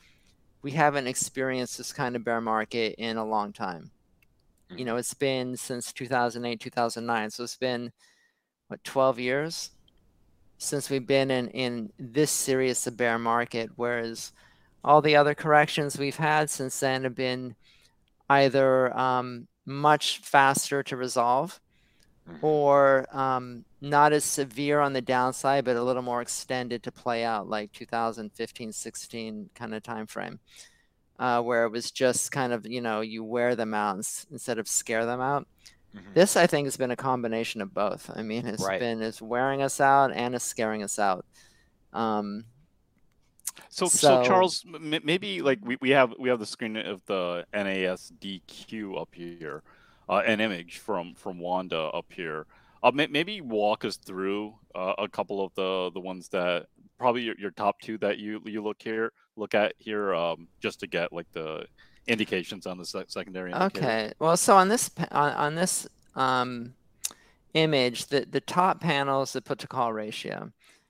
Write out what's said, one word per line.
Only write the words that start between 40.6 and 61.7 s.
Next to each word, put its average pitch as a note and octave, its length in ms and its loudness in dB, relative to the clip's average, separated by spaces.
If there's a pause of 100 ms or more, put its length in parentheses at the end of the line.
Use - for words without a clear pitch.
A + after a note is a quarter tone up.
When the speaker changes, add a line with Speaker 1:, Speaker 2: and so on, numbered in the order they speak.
Speaker 1:
us G2 160 -6
out. G2 260 0 (720)
Um, G#2+ 500 -2 (1200)
Speaker 2:
So, - 180 -4
so C#3 360 8
Speaker 1:
so - 20 4
Speaker 2:
Charles, F#3 420 4
m-, D#3 280 -10
m-, - 100 -2
maybe, F#3 380 -2
like, C3+ 200 2
we, A#2+ 180 -4
we C3 100 2
have, C3 280 6
we B2+ 100 -2
have B2 100 2
the G#2+ 80 -6
screen A2 300 -8
of G2+ 300 -8
the F2 460 -2
N G#2 140 -2
A F#2+ 200 0
S F2+ 340 -6
D F#2+ 260 -12
Q G#2 500 -12
up D#2+ 160 -6
here, D#2+ 500 -12 (460)
uh, F#2+ 180 2
an A2 140 2
image F#2 380 -4
from, F2+ 360 -6
from F#2 240 -12
Wanda F2 400 -4
up D#2+ 320 -4
here. D#2 360 -8 (360)
Uh, A#2+ 100 6
may-, D3 140 0
maybe F3+ 340 -4
walk G#2+ 440 0
us G2+ 120 -6
through, G2+ 580 -6 (200)
uh, F#2 240 -2
a G2+ 100 -4
couple G2 360 -4
of F2+ 100 -8
the, F#2 400 -2
the F#2+ 60 -10
ones F#2 280 -12
that F2 380 -2 (320)
probably B2 240 2
your, A2+ 160 -4
your G2 140 -8
top G2+ 280 -2
two A2 180 -10
that G2+ 200 -2
you, G#2+ 260 -10
you G#2+ 180 -8
look G#2 180 -6
here, A2+ 320 -4 (240)
look G#2 180 -4
at G#2 240 2
here, G#2 360 -2
um, E2 340 -2 (120)
just G#2+ 200 -6
to G2 60 -8
get, F2 260 -2
like, E2+ 200 -10
the D#2 320 -8 (420)